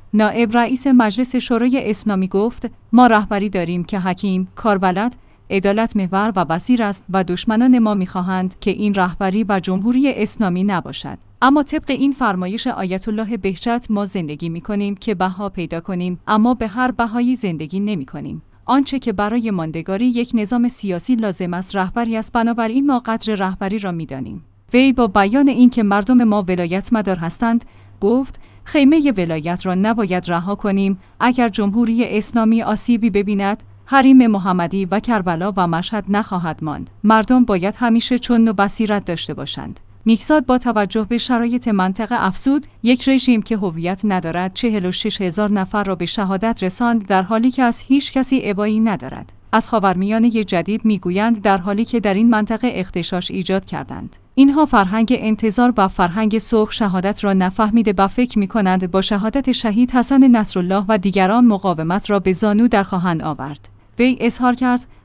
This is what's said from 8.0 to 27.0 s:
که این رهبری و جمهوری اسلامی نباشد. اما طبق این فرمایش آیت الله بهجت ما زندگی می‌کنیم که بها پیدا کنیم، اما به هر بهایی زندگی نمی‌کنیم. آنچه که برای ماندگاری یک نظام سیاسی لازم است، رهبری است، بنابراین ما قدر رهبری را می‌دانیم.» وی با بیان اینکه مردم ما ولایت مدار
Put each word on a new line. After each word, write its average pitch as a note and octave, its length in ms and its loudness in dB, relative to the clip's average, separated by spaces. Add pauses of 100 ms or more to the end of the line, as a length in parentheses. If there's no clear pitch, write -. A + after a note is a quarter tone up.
که G3+ 100 0
این G#3 220 -2
رهبری F#3+ 560 -2
و G3+ 100 0
جمهوری A#3 540 0
اسلامی F#3+ 500 -2
نباشد. F3+ 540 -4 (240)
اما C#4 220 4
طبق D4+ 260 -6
این C4+ 220 0
فرمایش G3+ 560 -2
آیت F#3+ 400 -4
الله A3 300 -4
بهجت A#3 520 -4
ما G#3 160 0
زندگی E3 440 -6
می‌کنیم G3+ 460 -4
که G#3 200 -4
بها F#3+ 340 -4
پیدا E3 320 -6
کنیم، F3+ 460 -6
اما G#3+ 260 2
به A3+ 140 -2
هر B3+ 240 -2
بهایی A#3+ 440 -2
زندگی F3 440 -6
نمی‌کنیم. D#3 640 -6 (240)
آنچه C4+ 340 0
که A#3+ 140 -4
برای A3 380 -2
ماندگاری E3+ 540 -4
یک A#3+ 280 0
نظام A#3 340 0
سیاسی G3+ 480 -4
لازم G3 380 -4
است، F#3 220 -8
رهبری A3 420 -2
است، A3 160 -8
بنابراین A#3 520 0
ما C4+ 140 2
قدر A3+ 360 -4
رهبری F#3+ 440 -4
را G3 120 -6
می‌دانیم.» D3 520 -10 (300)
وی C4 200 6
با A#3+ 140 2
بیان G#3 400 2
اینکه B3 360 6
مردم G#3 400 2
ما G#3 180 2
ولایت F3+ 520 -2
مدار G3+ 240 0